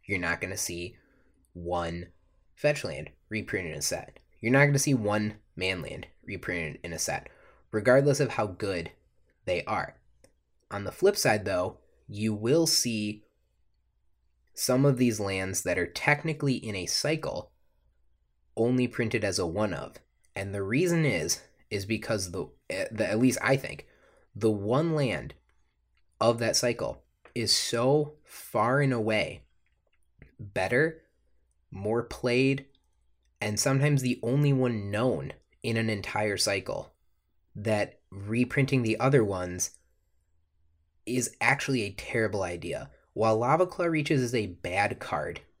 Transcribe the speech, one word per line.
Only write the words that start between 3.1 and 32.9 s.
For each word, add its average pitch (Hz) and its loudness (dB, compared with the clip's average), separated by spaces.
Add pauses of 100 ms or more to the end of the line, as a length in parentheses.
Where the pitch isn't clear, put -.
reprinted 98 -6
in - -10
a - -6
set. - -6 (220)
You're 113 -2
not 139 6
gonna 143 4
see 143 2
one 107 0 (180)
man 92 -4
land - -12 (160)
reprinted 85 -8
in 85 -10
a 80 -8
set, - -6 (420)
regardless 131 4
of 135 0
how 107 -2
good 90 -4 (540)
they 87 0
are. - -6 (680)
On 101 -8
the 98 -6
flip 202 2
side, 107 2
though, 92 -2 (300)
you 107 -2
will 135 2
see 107 -2 (1300)
some 131 2
of 139 6
these 120 2
lands 95 -2
that 90 0
are 85 0
technically 147 0
in 110 -6
a 90 -4
cycle - -4 (1000)
only 123 2
printed 113 -2
as 98 -2
a 90 0
one 98 -2
of. - -10 (420)
And 98 -6
the 101 -4
reason 160 2
is, 85 0 (300)
is 98 -4
because 104 -4
the, 90 -8 (180)
eh, 92 -4
the, 104 -2
at 110 0
least 127 4
I 131 4
think, - -8 (500)
the 107 4
one 123 0
land 98 -2 (880)
of 117 4
that 113 0
cycle - -2 (320)
is 113 0
so 139 2
far 123 0
and 135 4
away 107 0 (960)
better, 120 0 (680)
more 107 -2
played, 131 0 (760)